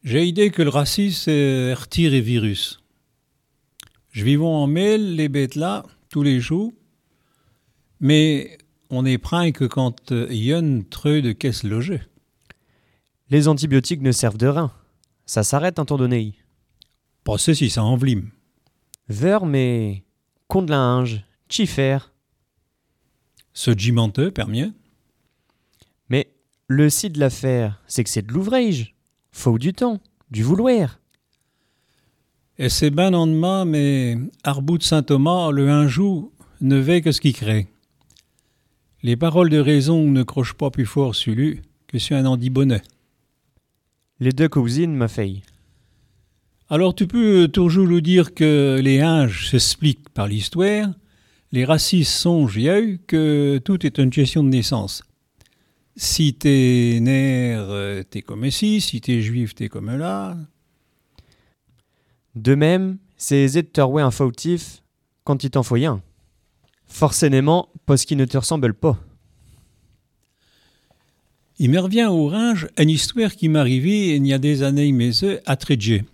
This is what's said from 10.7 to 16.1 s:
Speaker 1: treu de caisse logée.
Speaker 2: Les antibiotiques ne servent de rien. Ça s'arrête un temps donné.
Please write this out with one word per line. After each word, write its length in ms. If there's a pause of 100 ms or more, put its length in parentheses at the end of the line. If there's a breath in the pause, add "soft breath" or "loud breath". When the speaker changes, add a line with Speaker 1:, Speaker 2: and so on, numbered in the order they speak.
Speaker 1:
treu 380
de 100
caisse 320
logée. 380 (1300 soft breath)
Speaker 2:
Les 180
antibiotiques 520
ne 120
servent 260
de 80
rien. 240 (560)
Ça 160
s'arrête 380
un 40
temps 140
donné. 360 (920)